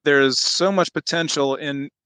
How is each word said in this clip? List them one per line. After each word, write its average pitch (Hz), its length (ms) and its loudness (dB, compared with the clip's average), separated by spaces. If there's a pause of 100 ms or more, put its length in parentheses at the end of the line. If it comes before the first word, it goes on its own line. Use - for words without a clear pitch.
there 143 160 6
is 131 180 2
so - 320 0
much 185 220 0
potential 151 640 -2
in 143 340 -8 (160)